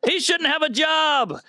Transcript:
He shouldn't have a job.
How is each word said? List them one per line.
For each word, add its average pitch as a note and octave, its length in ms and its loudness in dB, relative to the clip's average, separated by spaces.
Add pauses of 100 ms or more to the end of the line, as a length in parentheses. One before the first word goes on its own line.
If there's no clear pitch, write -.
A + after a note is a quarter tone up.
He F4+ 160 0
shouldn't E4+ 280 0
have D4+ 140 0
a D4+ 60 0
job. C#4+ 800 0